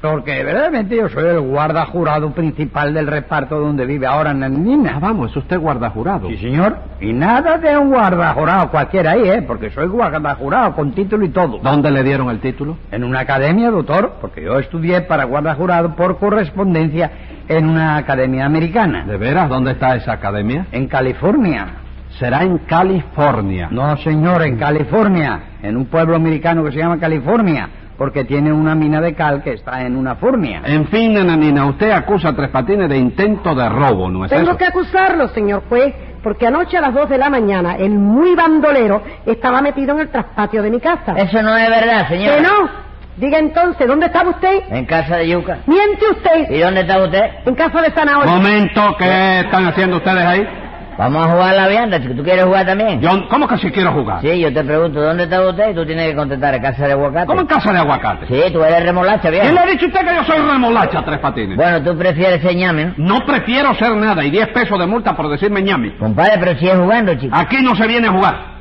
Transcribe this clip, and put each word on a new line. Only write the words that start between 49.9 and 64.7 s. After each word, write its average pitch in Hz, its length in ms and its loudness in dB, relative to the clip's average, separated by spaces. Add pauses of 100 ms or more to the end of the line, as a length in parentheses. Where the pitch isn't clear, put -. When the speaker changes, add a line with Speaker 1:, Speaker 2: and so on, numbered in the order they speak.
Speaker 2:
ustedes 185 280 0
ahí? 190 240 2 (480)
Speaker 4:
Vamos 139 320 0
a - 20 2
jugar 185 240 4
la 190 140 4
vianda, 202 320 0
chico. 123 140 -6
¿Tú 139 100 -6
quieres 185 200 4
jugar 185 220 2
también? 196 340 0
Speaker 2:
Yo, 180 280 0
¿cómo 277 180 2
que 240 120 0
si 180 120 -4
quiero 180 220 0
jugar? 104 280 -2
Speaker 4:
Sí, 165 200 0
yo 156 120 0
te 151 120 0
pregunto, 151 360 0
¿dónde 165 240 0
está 180 240 0
usted? 196 220 0
Y 196 40 -4
tú 165 120 -4
tienes 160 240 -2
que 147 60 -4
contestar, 139 400 -2
en 120 60 -2
casa 135 260 -2
de 143 40 2
aguacate. 143 360 0
Speaker 2:
¿Cómo 370 140 0
en 311 40 -2
casa 202 260 0
de 185 60 2
aguacate? 139 480 -2
Speaker 4:
Sí, 151 260 2
tú 160 120 2
eres 170 180 4
remolacha, 180 480 2
viejo. 180 140 2
Speaker 2:
¿Quién 294 100 4
le 359 60 6
ha 349 60 4
dicho 370 180 2
a 349 60 2
usted 381 100 0
que 349 160 0
yo 311 80 0
soy 311 140 2 (120)
remolacha, 233 540 2
Tres 151 160 -4
Patines? 110 360 -4
Speaker 4:
Bueno, 165 260 2
tú 170 140 0
prefieres 175 460 2
ser 180 140 2
ñame, 175 400 0
¿no? 185 240 2
Speaker 2:
No - 40 -8
prefiero 262 520 0
ser 226 180 0
nada, 208 300 0
y 143 80 0
diez 214 160 2
pesos - 280 -2